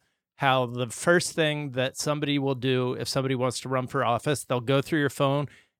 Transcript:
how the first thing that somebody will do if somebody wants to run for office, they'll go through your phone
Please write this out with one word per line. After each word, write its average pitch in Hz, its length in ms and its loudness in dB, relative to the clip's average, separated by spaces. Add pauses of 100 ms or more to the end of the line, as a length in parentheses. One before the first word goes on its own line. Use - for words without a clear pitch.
(360)
how 131 300 2
the 120 220 -4
first 175 460 2
thing 147 380 -2
that 127 260 -4
somebody 147 420 0
will 135 160 0
do 127 380 0
if 123 160 -6
somebody 131 260 0
wants 123 260 -2
to - 80 -10
run 127 180 -2
for 135 180 0
office, 120 400 0
they'll 123 160 -2
go 135 200 2
through 160 180 0
your 143 100 4
phone 143 380 0 (320)